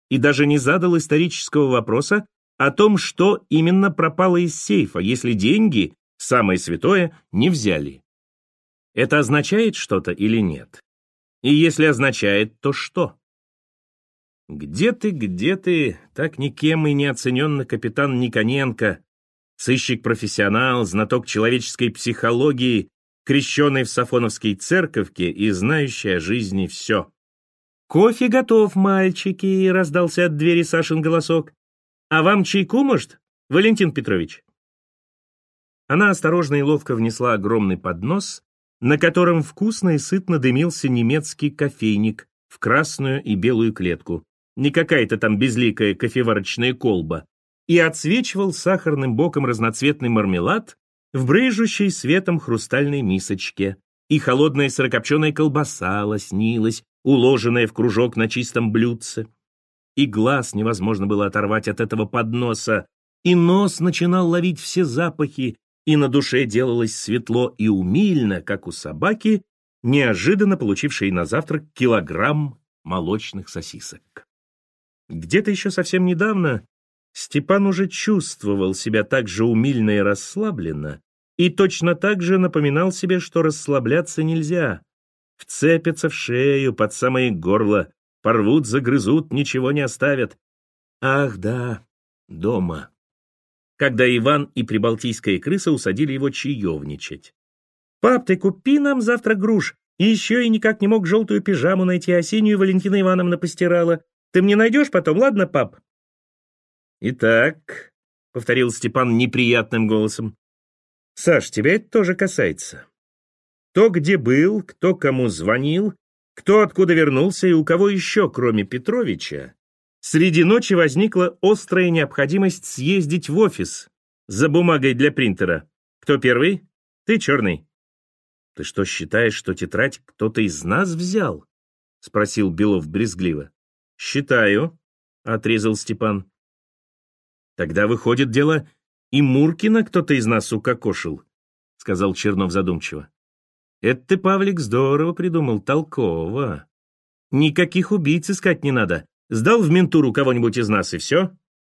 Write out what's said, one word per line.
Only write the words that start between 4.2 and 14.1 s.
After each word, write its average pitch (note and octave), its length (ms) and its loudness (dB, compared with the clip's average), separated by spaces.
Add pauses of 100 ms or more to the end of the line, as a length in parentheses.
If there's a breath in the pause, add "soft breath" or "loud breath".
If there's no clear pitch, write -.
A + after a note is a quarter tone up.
из F3 200 -2
сейфа, D#3 420 -2
если A#2+ 320 -2
деньги, A#2+ 600 2 (220)
самое G2+ 420 2
святое, E3 600 -2 (140)
не B2 180 2
взяли. D#2+ 520 -2 (920)
Это A#2+ 240 0
означает D3 560 0
что-то - 380 -4
или A2 260 0
нет? D#2+ 420 -4 (600)
И C3+ 100 2
если D#3 320 2
означает, A2 760 0
то C#3 120 -2
что? - 440 -6 (1300)